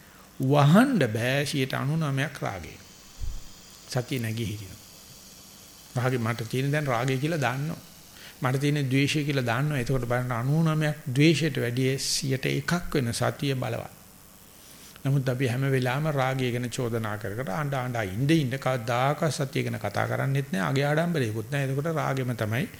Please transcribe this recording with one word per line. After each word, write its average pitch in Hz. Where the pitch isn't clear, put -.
වහන්න 147
බෑ 123
සියයට 135
අනූනමයක් 139
රාගය. 101
සතිය 127
නැගී 113
හිටිනවා. 101
රාගය 123
මට 113
තියෙන 135
දැන් 151
රාගය 131
කියලා 151
දාන්නවා. 135
මට 131
තියෙන 143
ද්වේෂය 139
කියලා 139
දාන්නවා. 135
එතකොට 123
බලන්න 123
අනූනමයක් 151
ද්වේෂයට 147
වැඩිය 131
සියයට -
එකක් 139
වෙන 120
සතිය 123
බලවත්. 120
නමුත් 135
අපි 127
හැම 123
වෙලාවෙම 131
රාගය 131
ගැන 123
චෝදනා 113
කර 104
කර 135
අඬ 147
අඬ 123
ඉඳ 117
ඉඳ 139
කවදාකවත් 131
සතිය 135
ගැන 117
කතා 110
කරන්නේත් 135
නෑ. 185
අගේ 139
ආඩම්බරයකුත් 143
නෑ. 143
එතකොට 139
රාගෙම 135
තමයි, 113